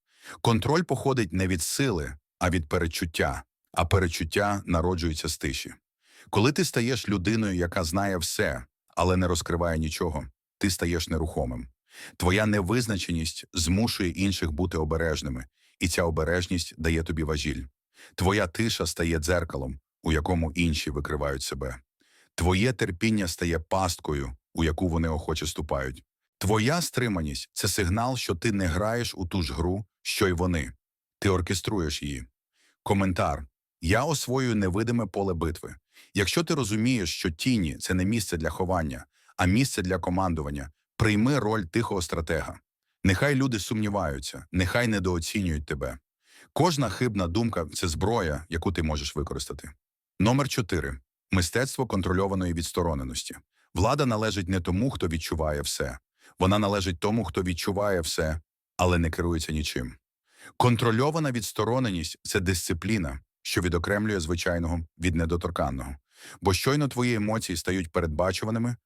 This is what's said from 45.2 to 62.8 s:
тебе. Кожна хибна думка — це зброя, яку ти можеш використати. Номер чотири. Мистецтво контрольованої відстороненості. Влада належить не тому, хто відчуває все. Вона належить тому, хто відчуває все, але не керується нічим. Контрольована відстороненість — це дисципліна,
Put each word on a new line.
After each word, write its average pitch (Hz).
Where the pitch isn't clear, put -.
тебе. 67
Кожна 143
хибна 101
думка — 95
це 92
зброя, 80
яку 82
ти 85
можеш 76
використати. -
Номер 127
чотири. 69
Мистецтво 113
контрольованої 92
відстороненості. 82
Влада 131
належить 107
не 92
тому, 95
хто -
відчуває 78
все. 69
Вона 98
належить 98
тому, 107
хто -
відчуває 95
все, 80
але 90
не 82
керується 82
нічим. 71
Контрольована 123
відстороненість — 110
це -
дисципліна, 87